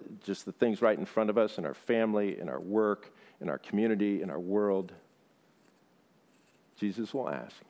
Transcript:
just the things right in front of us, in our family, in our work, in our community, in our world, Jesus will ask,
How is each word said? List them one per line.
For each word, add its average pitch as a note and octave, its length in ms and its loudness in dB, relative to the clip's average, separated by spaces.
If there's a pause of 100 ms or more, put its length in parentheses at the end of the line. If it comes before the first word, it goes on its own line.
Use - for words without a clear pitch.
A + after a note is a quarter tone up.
(220)
just - 220 -6
the F#2+ 80 -8
things A#2 300 2
right G#2+ 160 4
in G2 80 -4
front G#2+ 240 0
of G#2 80 2
us, G#2+ 180 2
in F2 80 -4
our C#2+ 100 -2
family, G#2+ 640 0
in D#2+ 120 -6
our C2 100 -6
work, G#2 540 0 (260)
in F2 80 -6
our C#2 100 -4
community, G#2 640 2
in F#2 80 -4
our D#2 120 -6
world, F#2+ 520 0 (1800)
Jesus G#2 380 -4
will C3 160 -2
ask, C2 260 -8 (120)